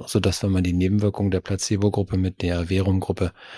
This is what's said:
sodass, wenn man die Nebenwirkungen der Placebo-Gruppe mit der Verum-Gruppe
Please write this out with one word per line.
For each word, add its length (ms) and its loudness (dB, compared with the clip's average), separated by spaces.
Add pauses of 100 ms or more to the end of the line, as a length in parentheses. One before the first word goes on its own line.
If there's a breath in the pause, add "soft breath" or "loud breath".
sodass, 360 0
wenn 80 2
man 120 2
die 100 0
Nebenwirkungen 580 2
der 100 0
Placebo-Gruppe 760 0
mit 240 0
der 260 0
Verum-Gruppe 640 0 (240 loud breath)